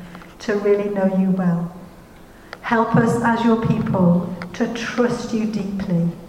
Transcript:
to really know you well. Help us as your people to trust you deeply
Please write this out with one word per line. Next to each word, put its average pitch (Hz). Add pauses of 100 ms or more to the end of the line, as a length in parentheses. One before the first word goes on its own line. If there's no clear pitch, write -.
(400)
to 208
really 202
know 196 (120)
you 190
well. 175 (880)
Help 220
us 233
as 226
your 226
people 180 (200)
to -
trust -
you 214
deeply 190 (200)